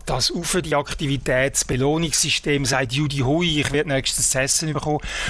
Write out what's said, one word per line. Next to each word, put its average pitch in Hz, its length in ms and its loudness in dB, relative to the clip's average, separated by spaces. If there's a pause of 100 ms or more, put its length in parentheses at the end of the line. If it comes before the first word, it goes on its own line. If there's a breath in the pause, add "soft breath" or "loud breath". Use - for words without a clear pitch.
das 127 260 0
auf, 180 320 -2
die 156 120 0
Aktivität, 139 800 0
das - 120 0
Belohnungssystem 143 1000 0
sagt, 127 280 0
„Judi 139 260 0
hui, 151 420 2
ich 123 100 0
werde 147 180 0
nächstes - 400 0
zu 131 120 2
essen 147 320 0
bekommen.“ 151 260 0 (300 loud breath)